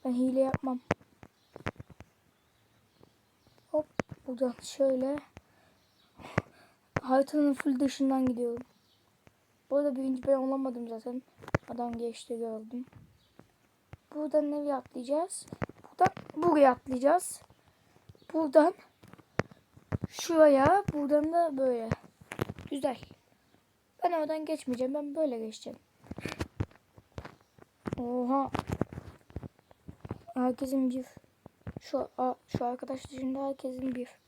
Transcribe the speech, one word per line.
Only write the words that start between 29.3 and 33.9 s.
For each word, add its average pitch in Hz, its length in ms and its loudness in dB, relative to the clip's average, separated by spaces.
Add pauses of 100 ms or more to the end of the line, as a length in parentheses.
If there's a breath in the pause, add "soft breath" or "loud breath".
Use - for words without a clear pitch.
Herkesin 254 560 0
bir. 254 160 -6 (720)
Şu, - 280 -4 (100)
a-, 254 160 0 (140)
şu - 160 -2
arkadaş 254 460 -6
dışında 262 360 -4
herkesin 262 480 -6